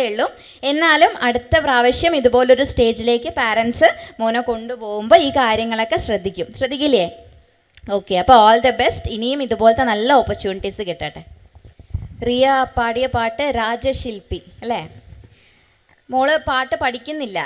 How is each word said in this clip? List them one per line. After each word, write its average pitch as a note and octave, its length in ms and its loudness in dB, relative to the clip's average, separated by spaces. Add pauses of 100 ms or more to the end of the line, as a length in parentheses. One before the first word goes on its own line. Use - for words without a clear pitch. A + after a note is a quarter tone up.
ഉള്ളൂ. A3+ 180 -2 (440)
എന്നാലും D#4+ 420 4 (140)
അടുത്ത A#3+ 380 0
പ്രാവശ്യം B3+ 560 2
ഇതുപോലൊരു B3 500 4
സ്റ്റേജിലേക്ക് A#3 680 -2
പാരൻസ് A#3 520 2 (320)
മോനെ A3+ 280 -2
കൊണ്ടുപോകുമ്പോൾ A3+ 800 0
ഈ - 100 0
കാര്യങ്ങളൊക്കെ A3+ 680 0
ശ്രദ്ധിക്കും. F#3+ 420 -6 (100)
ശ്രദ്ധിക്കില്ലേ? C4 460 0 (920)
ഓക്കെ, F#3+ 260 -4
അപ്പോൾ B3 240 8
all A3+ 200 6
the B3 140 2
best. - 260 -2 (100)
ഇനിയും B3+ 300 -4
ഇതുപോലത്തെ A3+ 460 2
നല്ല G#3+ 160 -2 (140)
ഓപ്പർച്യൂണിറ്റീസ് G3 640 -6
കിട്ടട്ടെ. D#3 340 -10 (1040)
റിയ B3 180 2 (320)
പാടിയ A#3 360 -2
പാട്ട് A#3 320 -4 (140)
രാജശില്പി A3+ 800 -6 (240)
അല്ലേ? A3+ 160 -6 (1300)
മോള് C4+ 200 2 (140)
പാട്ട് C4 340 -2
പഠിക്കുന്നില്ല B3+ 640 -6